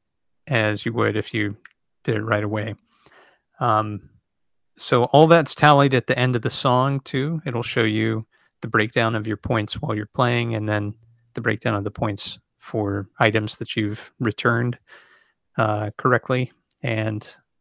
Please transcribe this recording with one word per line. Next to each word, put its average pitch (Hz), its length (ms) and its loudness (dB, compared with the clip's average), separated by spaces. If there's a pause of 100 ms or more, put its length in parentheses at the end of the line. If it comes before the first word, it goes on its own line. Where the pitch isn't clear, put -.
(460)
as 107 380 0
you 117 80 -4
would 107 240 0
if - 180 -6
you 104 220 -4 (480)
did 117 120 -2
it 107 60 -4
right 107 220 -2
away. 107 300 -4 (840)
Um, 107 480 0 (680)
so 123 280 2
all 147 220 8
that's 160 280 6
tallied 143 400 6
at 120 120 0
the 127 120 0
end 127 180 0
of 113 60 -2
the 123 80 -2
song 131 500 2
too. 151 460 -4
It'll 120 160 -4
show 117 220 0
you 110 420 0 (340)
the 120 80 -10
breakdown 113 460 0
of 107 120 -4
your 107 100 -4
points 107 380 -4
while - 220 -6
you're 104 100 -6
playing, 120 480 -2
and 107 140 -4
then 104 260 -2 (400)
the - 60 -8
breakdown 113 340 -4
of 101 100 -4
the 104 60 -6
points - 480 -6 (200)
for 101 500 -6 (100)
items 107 400 0
that - 180 -8
you've 107 440 -4
returned, 120 580 0 (800)
uh, 107 400 -2
correctly. 127 540 0 (320)
And, 110 420 -4 (340)